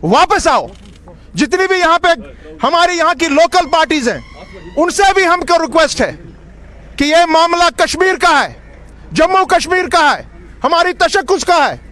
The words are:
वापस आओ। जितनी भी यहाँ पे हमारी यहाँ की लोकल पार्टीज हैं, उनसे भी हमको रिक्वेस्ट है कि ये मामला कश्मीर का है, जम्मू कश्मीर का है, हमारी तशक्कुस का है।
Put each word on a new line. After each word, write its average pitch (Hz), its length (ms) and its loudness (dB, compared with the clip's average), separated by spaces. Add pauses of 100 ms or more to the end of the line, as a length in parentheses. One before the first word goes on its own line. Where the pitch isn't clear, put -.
वापस 330 440 2
आओ। 214 200 0 (680)
जितनी 349 300 -2
भी 370 80 0
यहाँ 339 240 2
पे 359 100 0 (580)
हमारी 339 320 2
यहाँ 330 160 0
की 320 140 -2
लोकल 330 380 2
पार्टीज 311 420 0
हैं, 147 160 -6 (520)
उनसे 381 360 2
भी 381 120 2
हमको 339 380 0
रिक्वेस्ट 311 380 0
है 175 120 -2 (880)
कि 277 60 0
ये 320 220 2
मामला 339 440 2
कश्मीर 339 460 -2
का 320 220 2
है, 185 180 -4 (560)
जम्मू 370 320 2
कश्मीर 359 420 0
का 302 240 2
है, 160 180 -6 (340)
हमारी 339 300 0
तशक्कुस 359 520 -2
का 349 120 2
है। 220 240 -2 (120)